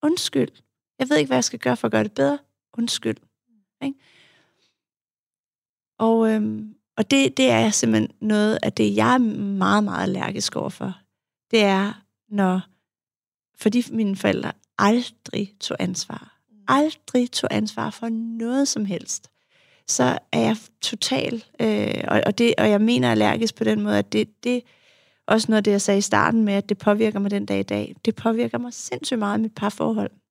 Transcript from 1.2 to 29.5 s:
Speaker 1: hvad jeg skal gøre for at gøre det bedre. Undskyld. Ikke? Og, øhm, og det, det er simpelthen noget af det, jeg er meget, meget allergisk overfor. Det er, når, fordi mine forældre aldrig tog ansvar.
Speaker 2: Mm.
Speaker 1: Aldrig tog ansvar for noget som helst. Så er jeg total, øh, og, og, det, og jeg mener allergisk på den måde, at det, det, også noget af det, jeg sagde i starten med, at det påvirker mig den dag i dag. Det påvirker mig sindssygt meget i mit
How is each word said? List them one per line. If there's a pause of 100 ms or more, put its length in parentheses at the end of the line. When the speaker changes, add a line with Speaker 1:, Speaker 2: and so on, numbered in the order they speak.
Speaker 1:
hvad
jeg
skal
gøre
for
at
gøre
det
bedre. (400)
Undskyld. (680)
Ikke? (2000)
Og,
øhm, (220)
og
det,
det
er
simpelthen (100)
noget
af
det,
jeg
er
meget,
meget
allergisk
overfor. (580)
Det
er, (420)
når, (960)
fordi
mine
forældre (260)
aldrig
tog
ansvar. (140)
Speaker 2:
Mm. (120)
Speaker 1:
Aldrig
tog
ansvar
for
noget
som
helst. (580)
Så (120)
er
jeg (240)
total, (160)
øh,
og,
og,
det,
og
jeg
mener
allergisk
på
den
måde,
at
det,
det, (640)
også
noget
af
det,
jeg
sagde
i
starten
med,
at
det
påvirker
mig
den
dag
i
dag. (100)
Det
påvirker
mig
sindssygt
meget
i
mit